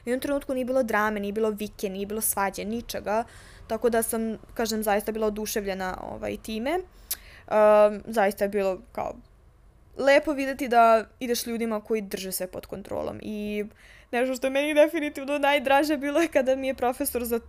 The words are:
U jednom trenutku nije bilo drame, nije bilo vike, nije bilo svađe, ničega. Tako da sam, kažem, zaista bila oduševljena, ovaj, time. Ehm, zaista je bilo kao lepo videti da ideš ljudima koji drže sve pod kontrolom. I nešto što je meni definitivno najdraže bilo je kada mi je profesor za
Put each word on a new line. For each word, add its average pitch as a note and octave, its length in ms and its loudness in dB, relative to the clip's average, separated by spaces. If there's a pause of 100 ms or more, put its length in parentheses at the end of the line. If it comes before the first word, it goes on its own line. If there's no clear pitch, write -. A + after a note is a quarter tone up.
U A#3 40 -4
jednom B3+ 100 0
trenutku C#4 340 -2
nije B3+ 120 -2
bilo C4 180 2
drame, G#3+ 360 0
nije G3+ 140 -4
bilo A3 160 0
vike, G#3 400 -6
nije G3 160 -8
bilo G#3 160 -6
svađe, G3 440 -2
ničega. A3 580 -4 (440)
Tako A3+ 220 0
da A3+ 140 2
sam, A3+ 340 -4 (160)
kažem, A3 300 -2
zaista G#3+ 280 0
bila A3 160 0
oduševljena, G3 680 -4 (140)
ovaj, G#3 260 -6
time. A3+ 340 -4
Ehm, G#3+ 1300 4
zaista G#3 380 0
je G3+ 60 2
bilo F#3+ 320 -2 (100)
kao - 240 -6 (800)
lepo C#4+ 360 4
videti C4+ 340 -4
da A3+ 380 6 (140)
ideš A#3+ 260 -4
ljudima A3+ 360 -4
koji A3 200 -2
drže F#3+ 300 -8
sve F#3 160 -6
pod - 180 -12
kontrolom. - 560 -8
I G#3 440 -6 (460)
nešto B3+ 240 0
što C4 120 -2
je C4 40 -4
meni D4 220 0
definitivno D4 640 2
najdraže C#4+ 600 4
bilo C#4+ 220 0
je E4 80 4
kada C4 280 2
mi C4 120 -4
je C4+ 60 0
profesor B3 520 -2
za A#3 240 -2